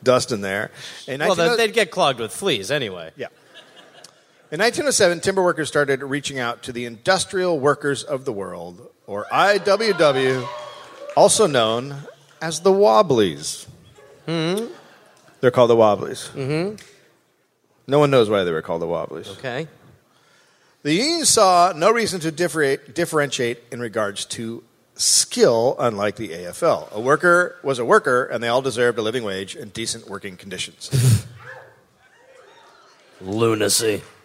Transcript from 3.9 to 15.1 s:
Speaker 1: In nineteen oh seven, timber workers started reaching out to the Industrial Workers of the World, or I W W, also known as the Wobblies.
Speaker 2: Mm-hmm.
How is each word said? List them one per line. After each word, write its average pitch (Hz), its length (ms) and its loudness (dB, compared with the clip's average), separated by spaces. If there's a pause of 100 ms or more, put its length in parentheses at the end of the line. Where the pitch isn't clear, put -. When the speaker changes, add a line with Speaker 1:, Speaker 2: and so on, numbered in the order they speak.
Speaker 1:
In 151 100 -10
nineteen 240 260 0
oh 277 40 0
seven, 175 300 2
timber 190 220 0
workers 156 260 0
started 139 340 0
reaching 139 360 -6
out 120 240 -4
to 131 100 -12
the 123 140 -8
Industrial 175 760 0
Workers 139 420 0
of 131 220 -6
the 135 80 -6
World, 90 560 -12 (180)
or 101 240 -8
I 180 280 4
W 202 340 2
W, 131 540 2 (680)
also 196 320 6
known 127 500 0 (440)
as 160 200 -6
the 190 120 4
Wobblies. 156 960 2 (600)
Speaker 2:
Mm-hmm. 170 400 -4 (760)